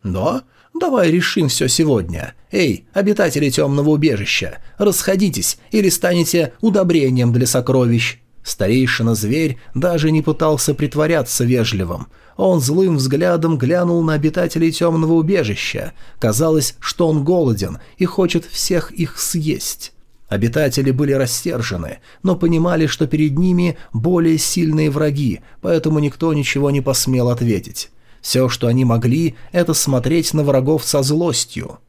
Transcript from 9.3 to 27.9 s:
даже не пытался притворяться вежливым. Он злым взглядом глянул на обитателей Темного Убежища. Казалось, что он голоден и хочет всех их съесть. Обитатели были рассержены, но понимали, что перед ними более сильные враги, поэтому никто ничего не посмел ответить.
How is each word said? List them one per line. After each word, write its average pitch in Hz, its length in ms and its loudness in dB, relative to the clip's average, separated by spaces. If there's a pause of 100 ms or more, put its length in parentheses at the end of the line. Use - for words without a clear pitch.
даже 160 360 0
не 156 100 2
пытался 151 540 0
притворяться 147 720 -2
вежливым. 107 600 -2 (280)
Он 185 240 2
злым 160 380 2
взглядом 165 580 0
глянул 170 460 0
на 160 100 0
обитателей 165 580 0
Темного 165 440 0
Убежища. 160 800 -2 (240)
Казалось, 151 600 0
что - 300 -2
он 151 160 0
голоден 127 540 0 (180)
и 185 80 0
хочет 185 400 0
всех - 480 -4
их - 260 -6
съесть. - 760 -6 (340)
Обитатели 131 640 0
были 139 220 0
рассержены, 117 880 -4 (220)
но 185 140 2
понимали, 165 500 2
что 151 200 -2
перед 151 320 0
ними 175 400 2 (160)
более 165 420 2
сильные 156 540 0
враги, 143 500 -2 (220)
поэтому 160 360 0
никто 151 360 -2
ничего 139 360 0
не 139 120 0
посмел 127 480 0
ответить. 117 600 -2 (300)